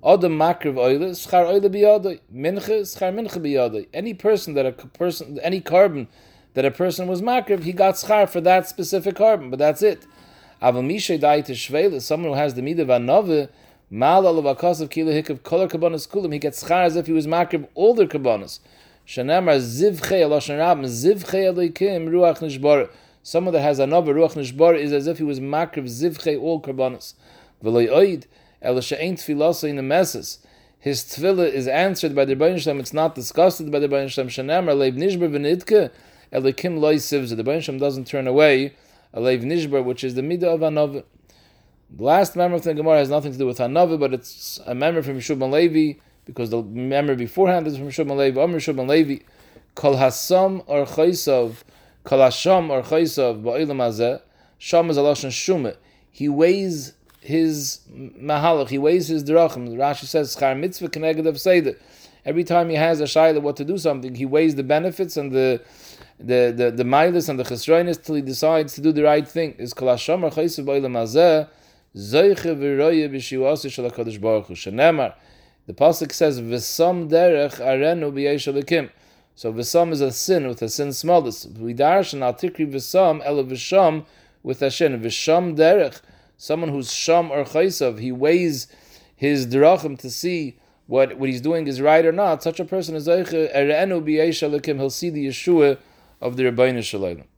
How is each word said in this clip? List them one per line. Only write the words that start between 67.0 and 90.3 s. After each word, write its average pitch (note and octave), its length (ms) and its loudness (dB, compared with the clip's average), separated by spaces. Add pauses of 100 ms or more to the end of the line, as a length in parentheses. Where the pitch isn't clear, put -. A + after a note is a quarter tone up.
and C3+ 120 -4
the - 20 -2
chesronis D#3+ 580 0
till D#3 140 -8
he D3 80 -2
decides D#3 520 -2
to C#3+ 60 -14
do D#3 120 2
the D3 100 0
right D3+ 240 4
thing. D#3+ 320 -6
Is A#2+ 160 -10
kol B2+ 140 -4
hasham D3+ 340 0
or D#3 80 -2
chaysav D#3 360 -4
ba'olam C#3 260 -2
hazeh, D3+ 560 2 (480)
zoiche D#3+ 600 2
v'roye C#3+ 540 0
b'shiuasi C3+ 600 -2
shel B2 200 -6
HaKadosh A2+ 300 -8
Baruch G#2+ 260 0
Hu. F2+ 80 -14
Shenemar, C3 600 0 (520)
the G2 80 -12
pasuk D#3 380 2
says, D3 280 0
V'sam D#3 680 -2
derech D#3+ 480 4
arenu C#3+ 540 0
b'yesh C#3+ 400 -2
Elokim. C#3 380 -2 (440)
So A2+ 180 -8
v'sam E3 380 0
is D3 100 -2
a C3+ 120 0
sin E3+ 340 0
with A#2+ 160 -6
a A2+ 60 -4
sin C#3+ 240 -6
smallest. C#3 640 0
We A#2 160 -8
darshan D3 480 0
al B2 120 0
tikri D#3+ 360 -6
v'sam, D#3 540 2
ela C#3+ 180 0
v'sham D#3 640 0 (360)
with C3 200 -6
a C#3 80 2
shin. C3 300 0
V'sham D#3+ 560 0
derech, D#3+ 440 4 (360)
someone D#3+ 340 -4
who's C3+ 220 -6
sham E3 400 2
or C#3+ 120 0
chaysav, D3+ 540 0
he B2+ 140 -6
weighs D3+ 560 0 (480)
his C#3 300 -2
drachim C#3+ 520 2
to B2+ 120 -14
see D#3+ 480 -6 (280)